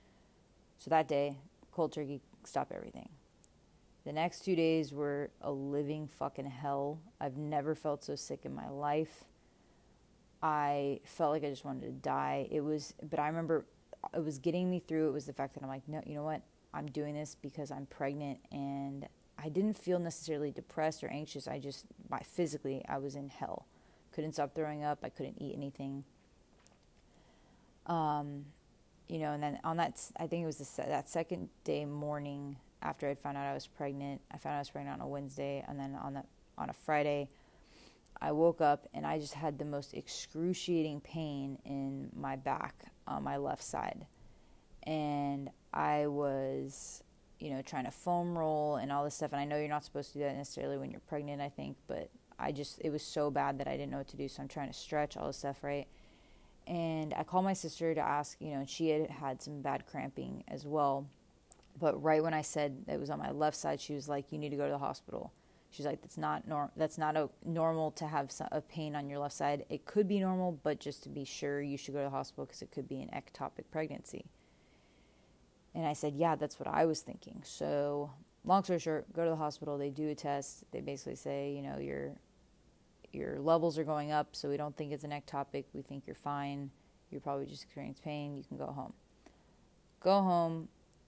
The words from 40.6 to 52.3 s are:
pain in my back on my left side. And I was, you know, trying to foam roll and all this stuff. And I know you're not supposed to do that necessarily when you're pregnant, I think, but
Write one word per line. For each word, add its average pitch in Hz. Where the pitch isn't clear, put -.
pain 139
in 135
my 135
back 135
on 143
my 139
left 143
side. -
And 143
I 151
was, 135
you 156
know, 135
trying 135
to -
foam 175
roll 151
and 135
all 143
this 147
stuff. 151
And 143
I 143
know 147
you're 151
not 147
supposed -
to 143
do 143
that 139
necessarily 139
when 135
you're -
pregnant, 143
I 139
think, 139
but -